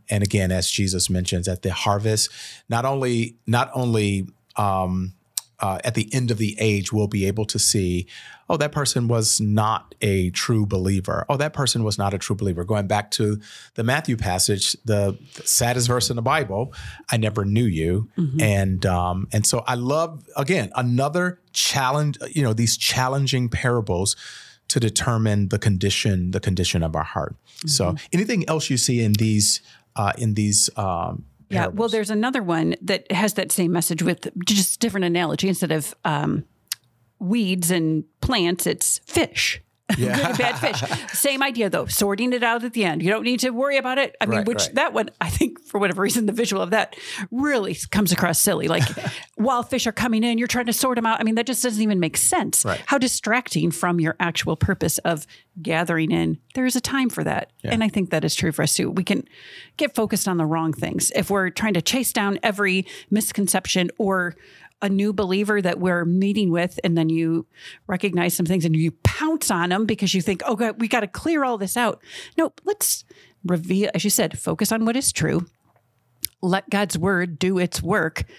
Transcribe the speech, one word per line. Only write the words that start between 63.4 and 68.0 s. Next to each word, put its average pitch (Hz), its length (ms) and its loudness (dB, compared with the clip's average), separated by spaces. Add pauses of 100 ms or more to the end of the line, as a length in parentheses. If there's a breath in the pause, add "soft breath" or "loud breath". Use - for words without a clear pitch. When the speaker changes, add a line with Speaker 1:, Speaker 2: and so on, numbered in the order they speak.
Speaker 2:
or 185 400 0 (440 loud breath)
a 202 80 0
new 202 240 2
believer 202 480 2
that 175 200 0
we're 175 240 2
meeting 190 480 2
with, 175 320 0
and 165 120 2
then 160 120 4
you 165 360 0 (440 loud breath)
recognize 180 440 0